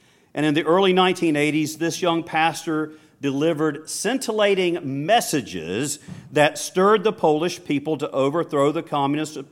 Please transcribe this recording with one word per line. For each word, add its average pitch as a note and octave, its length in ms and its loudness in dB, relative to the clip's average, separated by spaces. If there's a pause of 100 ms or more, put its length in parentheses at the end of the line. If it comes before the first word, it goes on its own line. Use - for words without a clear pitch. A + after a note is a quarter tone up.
(340)
and D3 100 -2
in D3+ 100 2
the D#3 100 0
early F#3 280 4
nineteen F3+ 440 2
eighties, D3+ 420 0
this E3 240 -4
young E3 220 0
pastor D#3 720 -2 (260)
delivered D3 680 -2
scintillating F#3+ 1160 -2
messages A2+ 920 -2 (320)
that D3 260 4
stirred G3 460 2
the G#3+ 80 0
Polish E3+ 520 0
people D3 340 -2
to D3 120 -6
overthrow C#3+ 600 0
the D#3+ 100 -4
communist D3 560 -2 (140)